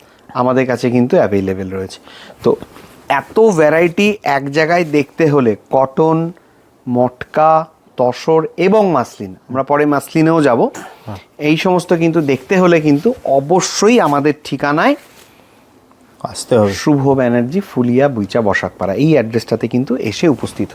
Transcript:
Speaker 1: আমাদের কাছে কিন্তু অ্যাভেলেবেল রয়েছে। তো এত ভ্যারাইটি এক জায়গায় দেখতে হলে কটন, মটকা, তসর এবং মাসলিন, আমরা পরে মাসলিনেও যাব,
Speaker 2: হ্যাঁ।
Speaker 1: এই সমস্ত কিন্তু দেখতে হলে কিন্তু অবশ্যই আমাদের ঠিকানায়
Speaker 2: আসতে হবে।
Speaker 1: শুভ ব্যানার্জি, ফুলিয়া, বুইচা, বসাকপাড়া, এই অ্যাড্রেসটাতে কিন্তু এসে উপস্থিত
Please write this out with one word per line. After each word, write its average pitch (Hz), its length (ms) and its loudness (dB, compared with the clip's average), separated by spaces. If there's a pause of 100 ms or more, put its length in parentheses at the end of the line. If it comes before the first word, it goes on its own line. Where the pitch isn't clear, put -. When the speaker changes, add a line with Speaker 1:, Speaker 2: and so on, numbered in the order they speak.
(340)
Speaker 1:
আমাদের 127 320 0
কাছে 123 260 -2
কিন্তু 123 260 2
অ্যাভেলেবেল 95 540 0
রয়েছে। 95 280 -10 (440)
তো - 120 2 (540)
এত 139 300 -2
ভ্যারাইটি 180 840 2
এক 139 280 -4
জায়গায় 160 320 0
দেখতে 151 460 0
হলে 127 260 2 (160)
কটন, 160 600 0 (580)
মটকা, 156 800 0 (300)
তসর 156 480 0 (120)
এবং 196 340 2
মাসলিন, 110 440 -4 (140)
আমরা 131 140 -4
পরে 147 220 0
মাসলিনেও 160 560 0
যাব, 143 280 2 (360)
Speaker 2:
হ্যাঁ। 104 120 -12 (200)
Speaker 1:
এই 151 200 0
সমস্ত 180 360 0
কিন্তু 165 280 0
দেখতে 139 380 0
হলে 175 220 4
কিন্তু 151 320 2 (120)
অবশ্যই 180 720 2
আমাদের 147 340 2 (100)
ঠিকানায় 156 520 -2 (1300)
Speaker 2:
আসতে - 340 -4
হবে। 104 160 2
Speaker 1:
শুভ 139 400 0
ব্যানার্জি, 123 460 0
ফুলিয়া, 127 480 0
বুইচা, 117 340 -4
বসাকপাড়া, 95 520 -4
এই 139 180 2
অ্যাড্রেসটাতে 117 560 -2
কিন্তু 127 280 -2
এসে 110 320 -4
উপস্থিত 110 480 -2